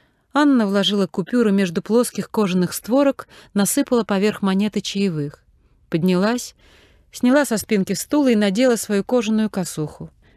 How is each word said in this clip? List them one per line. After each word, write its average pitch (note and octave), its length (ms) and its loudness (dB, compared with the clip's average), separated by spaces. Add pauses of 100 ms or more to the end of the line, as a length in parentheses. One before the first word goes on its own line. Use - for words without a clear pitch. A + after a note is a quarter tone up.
(400)
Анна C4+ 280 4
вложила G3 400 0
купюры A3 440 0
между F#3 300 0
плоских A3+ 480 -2
кожаных F3+ 440 0
створок, C4+ 540 0 (280)
насыпала A3+ 480 0
поверх G3+ 400 -2
монеты G3 380 0
чаевых. D#3+ 600 -4 (460)
Поднялась, F#3 640 0 (580)
сняла C4+ 320 2
со A#3 140 -2
спинки G3 360 -2
стула D4 340 0
и A#3 80 4
надела G#3+ 400 2
свою G3+ 280 -2
кожаную A3 460 0
косуху. D#3+ 600 -8 (260)